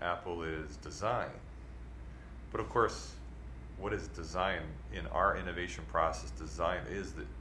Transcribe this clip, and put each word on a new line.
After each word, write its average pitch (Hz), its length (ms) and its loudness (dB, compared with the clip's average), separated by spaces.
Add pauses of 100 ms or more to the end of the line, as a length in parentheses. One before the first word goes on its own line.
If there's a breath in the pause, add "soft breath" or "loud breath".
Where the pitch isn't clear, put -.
Apple 87 420 0
is 78 340 -2
design." 82 540 0 (1200 loud breath)
But 107 80 0
of 107 100 -2
course, - 460 4 (600)
what 101 160 0
is 85 160 0
design? 87 520 2 (300)
In 87 160 -4
our 92 300 6
innovation 87 520 -2
process, 80 420 4
design 82 560 0
is 95 260 -2
the 76 120 -6 (160)